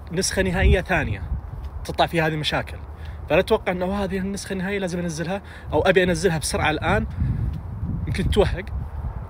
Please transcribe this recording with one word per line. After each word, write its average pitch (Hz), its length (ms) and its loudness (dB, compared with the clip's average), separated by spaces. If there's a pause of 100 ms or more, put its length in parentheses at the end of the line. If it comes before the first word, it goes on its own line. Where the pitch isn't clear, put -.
(120)
نسخة 180 300 0
نهائية 185 400 6
ثانية 156 420 0 (600)
تطلع 165 220 2
فيها 160 220 2
هذه 156 60 0
المشاكل، 151 440 -2 (520)
فلا 156 100 6
أتوقع 208 320 2
أنه 185 320 0
هذه 190 140 -2
النسخة 196 360 -4
النهائية 190 260 -2
لازم 175 200 -2
أنزلها 175 420 -4 (320)
أو 151 80 4
"أبي 185 220 6
أنزلها 170 340 2
بسرعة 151 320 0
الآن". 175 380 2 (1000)
يمكن - 220 0
توهق 190 360 2 (640)